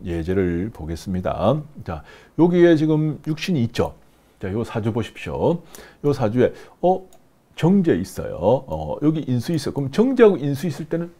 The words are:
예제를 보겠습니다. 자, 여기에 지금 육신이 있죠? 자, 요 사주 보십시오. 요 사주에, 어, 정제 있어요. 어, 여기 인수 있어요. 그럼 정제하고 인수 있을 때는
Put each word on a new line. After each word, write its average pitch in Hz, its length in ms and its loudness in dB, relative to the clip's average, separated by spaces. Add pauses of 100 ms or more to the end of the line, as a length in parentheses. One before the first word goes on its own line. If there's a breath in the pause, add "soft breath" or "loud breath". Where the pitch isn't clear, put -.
예제를 90 720 -2
보겠습니다. 92 880 -2 (220)
자, 80 200 -10 (360 soft breath)
여기에 175 380 6
지금 156 500 0
육신이 156 380 -2
있죠? 92 300 -4 (480)
자, 95 80 -6
요 113 120 -2
사주 110 280 -4
보십시오. 104 680 -2 (420 loud breath)
요 143 100 2
사주에, 117 400 2 (280 loud breath)
어, 185 260 0 (480)
정제 170 400 4
있어요. 80 440 -6
어, 87 640 0
여기 156 240 0
인수 123 260 -2
있어요. 143 200 -4
그럼 135 180 -4
정제하고 226 460 6
인수 143 300 -4
있을 156 220 -8
때는 170 300 -4